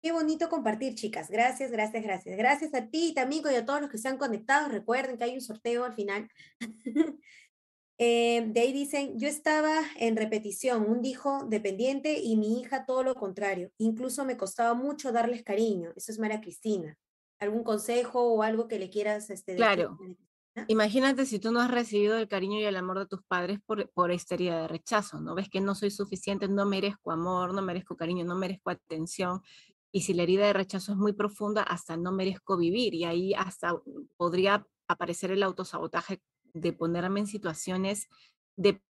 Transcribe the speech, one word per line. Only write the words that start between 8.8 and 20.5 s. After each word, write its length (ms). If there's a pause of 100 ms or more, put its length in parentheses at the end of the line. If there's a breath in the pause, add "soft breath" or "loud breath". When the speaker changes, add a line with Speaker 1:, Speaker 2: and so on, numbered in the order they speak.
Speaker 1:
"Yo 100
estaba 520 (180)
en 180
repetición, 760
un 140
hijo 440
dependiente 720
y 160
mi 240
hija 260
todo 180
lo 100
contrario. 640
Incluso 460
me 140
costaba 360
mucho 380
darles 320
cariño". 520
Eso 160
es 60
María 220
Cristina. 580 (420)
¿Algún 240
consejo 580 (120)
o 80
algo 260
que 100
le 120
quieras, 400
este, 240
decir, 20
Speaker 2:
Claro. 420
Speaker 1:
María 180
Cristina? 520